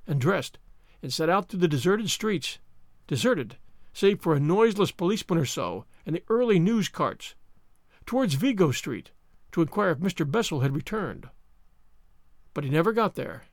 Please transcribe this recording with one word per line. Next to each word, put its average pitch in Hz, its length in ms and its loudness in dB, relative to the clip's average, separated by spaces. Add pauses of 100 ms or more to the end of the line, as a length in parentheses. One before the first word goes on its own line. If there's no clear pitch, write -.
and 143 140 -2
dressed, 156 400 -2 (420)
and 135 120 -8
set 160 160 -2
out 190 180 2
through 185 140 -6
the 180 60 4
deserted 180 420 0
streets, - 500 -4 (480)
deserted, 143 500 0 (360)
save 196 280 2
for 165 140 2
a 139 40 2
noiseless 196 520 2
policeman 180 460 0
or 156 80 2
so 90 400 -6 (200)
and 156 100 -4
the 170 120 -6
early 226 320 4
news 202 300 2
carts, - 460 -6 (680)
towards 233 280 0
Vigo 185 380 2
Street, 120 400 -6 (400)
to 175 100 0
inquire 190 300 0
if 143 80 -2
Mister 180 260 -2
Bessel 156 360 -2
had 135 140 0
returned. 160 540 -6 (1300)
But 147 80 -6
he 135 80 -4
never 170 200 2
got 220 220 0
there. - 400 -10